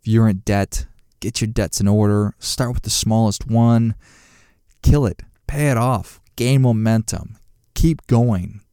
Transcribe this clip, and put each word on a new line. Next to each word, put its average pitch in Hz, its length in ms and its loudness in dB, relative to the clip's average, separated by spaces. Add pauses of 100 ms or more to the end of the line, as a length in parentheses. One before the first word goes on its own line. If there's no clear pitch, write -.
If - 80 -8
you're 110 200 4
in 95 100 0
debt, - 480 -4 (340)
get - 200 -8
your 113 80 -2
debts 110 320 -4
in 98 60 0
order. 104 540 2
Start 123 340 -6
with - 80 -4
the 107 80 -8
smallest 113 560 -2
one. 113 480 2 (880)
Kill 143 240 4
it. - 160 -6 (240)
Pay 147 240 -2
it 127 60 2
off. 117 440 -4 (140)
Gain 131 280 2
momentum. 110 760 0 (360)
Keep - 340 0
going. 107 520 0 (120)